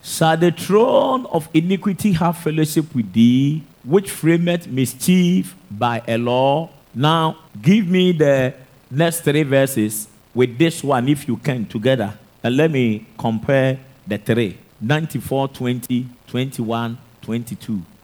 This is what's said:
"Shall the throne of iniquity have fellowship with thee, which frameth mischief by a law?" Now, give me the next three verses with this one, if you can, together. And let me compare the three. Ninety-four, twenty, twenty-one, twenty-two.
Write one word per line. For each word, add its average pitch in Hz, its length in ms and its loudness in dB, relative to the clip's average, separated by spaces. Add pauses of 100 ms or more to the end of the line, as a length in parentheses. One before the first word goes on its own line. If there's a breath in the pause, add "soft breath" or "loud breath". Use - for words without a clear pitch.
"Shall 160 320 0
the 170 160 2
throne 247 800 2
of 156 220 -2
iniquity 190 600 0
have 170 240 0
fellowship 156 560 -2
with 107 200 -4
thee, 131 480 4 (240)
which 196 240 2
frameth 170 580 0
mischief 180 880 0 (140)
by 117 380 -4
a 113 100 -2
law?" 135 520 0 (240)
Now, 160 440 0 (240)
give 185 260 4
me 180 240 2
the 139 420 2 (360)
next 160 320 0
three 151 220 2
verses 131 640 0 (260)
with 120 240 0
this 160 260 0
one, 131 240 0
if 143 200 0
you 117 100 -2
can, 127 280 -4
together. 110 500 -2 (280)
And 120 140 0
let 160 140 4
me 117 340 0 (120)
compare 131 600 0 (300)
the 104 100 -4
three. 110 400 -2 (240)
Ninety-four, 135 680 -2
twenty, 127 580 -4 (200)
twenty-one, 117 720 -6 (240)
twenty-two. 110 640 -8 (200)